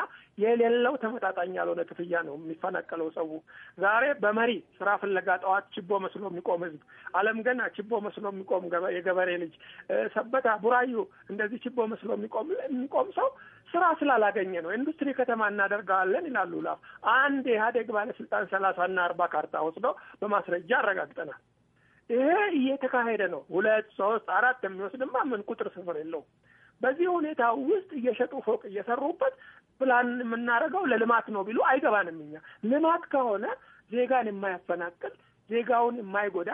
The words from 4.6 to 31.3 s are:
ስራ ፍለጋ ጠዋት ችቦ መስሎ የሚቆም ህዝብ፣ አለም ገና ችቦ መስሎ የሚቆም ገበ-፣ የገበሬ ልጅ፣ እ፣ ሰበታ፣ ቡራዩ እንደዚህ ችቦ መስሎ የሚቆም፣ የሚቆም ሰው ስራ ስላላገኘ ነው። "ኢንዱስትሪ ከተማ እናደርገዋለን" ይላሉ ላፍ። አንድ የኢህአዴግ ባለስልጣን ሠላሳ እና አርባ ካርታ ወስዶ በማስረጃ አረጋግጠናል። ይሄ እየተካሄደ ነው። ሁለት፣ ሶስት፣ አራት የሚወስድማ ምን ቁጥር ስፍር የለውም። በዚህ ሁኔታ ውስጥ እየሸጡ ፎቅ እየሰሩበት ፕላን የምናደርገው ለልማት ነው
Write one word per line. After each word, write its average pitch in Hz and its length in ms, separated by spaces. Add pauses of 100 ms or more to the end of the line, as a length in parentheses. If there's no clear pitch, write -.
ስራ 190 260
ፍለጋ 196 400
ጠዋት 190 340
ችቦ 196 280
መስሎ 190 260
የሚቆም 170 380
ህዝብ፣ 156 180 (320)
አለም 214 280
ገና 247 280
ችቦ 214 320
መስሎ 208 260
የሚቆም 190 420
ገበ-፣ 175 220
የገበሬ 180 460
ልጅ፣ 170 160 (300)
እ፣ - 260
ሰበታ፣ 240 380 (120)
ቡራዩ 247 360 (300)
እንደዚህ 208 360
ችቦ 240 260
መስሎ 220 240
የሚቆም፣ 220 380 (120)
የሚቆም 277 520
ሰው 508 160 (400)
ስራ 349 140 (120)
ስላላገኘ 214 600
ነው። 170 160
"ኢንዱስትሪ 285 400
ከተማ 247 340
እናደርገዋለን" 196 800
ይላሉ 190 340
ላፍ። 160 200 (320)
አንድ 269 340
የኢህአዴግ 226 440
ባለስልጣን 208 580
ሠላሳ 190 360
እና 185 160
አርባ 175 260
ካርታ 156 360
ወስዶ 165 240 (300)
በማስረጃ 185 600
አረጋግጠናል። 175 640 (680)
ይሄ 240 140 (280)
እየተካሄደ 254 760
ነው። 165 200
ሁለት፣ 214 460
ሶስት፣ 214 360
አራት 233 300
የሚወስድማ 202 640
ምን 240 200
ቁጥር 233 260
ስፍር 175 280
የለውም። 160 280 (560)
በዚህ 277 260
ሁኔታ 311 340 (180)
ውስጥ 359 360
እየሸጡ 240 460
ፎቅ 214 240
እየሰሩበት 262 720 (400)
ፕላን 247 340 (100)
የምናደርገው 240 640
ለልማት 226 440
ነው 208 140